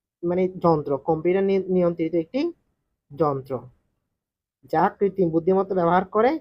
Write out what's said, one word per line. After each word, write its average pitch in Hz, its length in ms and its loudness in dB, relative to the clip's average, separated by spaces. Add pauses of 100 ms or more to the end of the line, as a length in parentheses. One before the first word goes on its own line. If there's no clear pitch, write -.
(220)
মানে 180 200 0 (220)
যন্ত্র, 156 340 2
কম্পিউটার 170 460 0
নি-, 190 300 0
নিয়ন্ত্রিত 170 400 0
একটি 170 260 -2 (720)
যন্ত্র 139 420 -4 (1200)
যা 160 160 2
কৃত্রিম 190 420 -2
বুদ্ধিমত্তা 185 440 0
ব্যবহার 180 300 2
করে 220 260 2 (100)